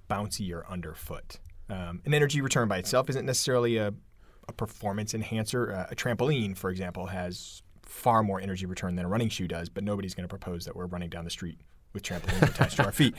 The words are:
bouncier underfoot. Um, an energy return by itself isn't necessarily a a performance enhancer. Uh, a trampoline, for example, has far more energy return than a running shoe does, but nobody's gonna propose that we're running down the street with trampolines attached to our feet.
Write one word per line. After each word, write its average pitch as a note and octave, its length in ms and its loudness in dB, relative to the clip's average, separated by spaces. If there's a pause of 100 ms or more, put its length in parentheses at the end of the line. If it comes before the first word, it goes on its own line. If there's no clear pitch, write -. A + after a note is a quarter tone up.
bouncier G2 600 -2
underfoot. E2 680 -10 (300)
Um, F2+ 360 -6
an C#3+ 80 4
energy D3 260 6
return B2+ 300 4
by F#2+ 80 2
itself B2+ 320 2
isn't C3 160 0
necessarily A#2+ 500 4
a G#2 180 2 (540)
a C3+ 60 -8
performance G#2+ 600 -4
enhancer. A2 600 0
Uh, F#2 180 -4
a - 40 -10
trampoline, A#2+ 600 2
for F#2+ 120 -2
example, F#2 380 -4
has F2+ 540 -6 (200)
far A2+ 420 4
more G2 160 0
energy F#2+ 260 -4
return F2+ 300 -2
than F2+ 100 0
a F2+ 40 0
running A2 200 2
shoe F#2 180 -2
does, E2+ 220 -4
but G2 140 -8
nobody's G2 320 -2
gonna F2 120 -6
propose F2 380 -8
that - 100 -10
we're F2+ 100 -6
running F2 240 -6
down E2 160 -8
the E2+ 40 -8
street - 300 -8 (340)
with F#2 100 -8
trampolines F2+ 460 2
attached - 280 2
to B2+ 80 4
our G2+ 60 0
feet. C#3 280 6